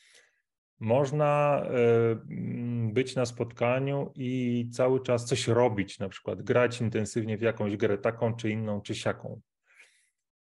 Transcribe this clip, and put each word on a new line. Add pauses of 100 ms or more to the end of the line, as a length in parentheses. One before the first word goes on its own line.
(800)
Można,
e, (400)
mm,
być
na
spotkaniu
i
cały
czas
coś
robić,
na
przykład
grać
intensywnie
w
jakąś
grę,
taką
czy
inną,
czy
siaką. (1040)